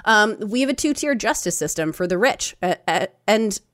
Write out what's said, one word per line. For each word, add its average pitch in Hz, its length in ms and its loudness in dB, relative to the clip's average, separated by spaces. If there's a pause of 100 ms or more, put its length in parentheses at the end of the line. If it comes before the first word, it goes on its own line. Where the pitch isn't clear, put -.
Um, 214 340 4
we 220 220 -2
have 269 80 2
a 277 40 -2
two-tier 294 400 -2
justice 220 420 -2
system 160 360 -2
for 180 140 -2
the 180 100 0
rich, - 460 -2
uh, 180 140 0 (120)
uh, 165 180 0 (220)
and 214 320 2 (140)